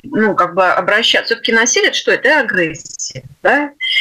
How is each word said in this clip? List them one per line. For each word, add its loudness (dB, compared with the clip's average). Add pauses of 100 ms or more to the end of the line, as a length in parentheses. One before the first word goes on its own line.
ну, 0
как 0
бы 4
обращаться, 0
все-таки -4
насилие, 2
что -2
это? 0
Это 4
агрессия, -6 (200)
да? 2 (320)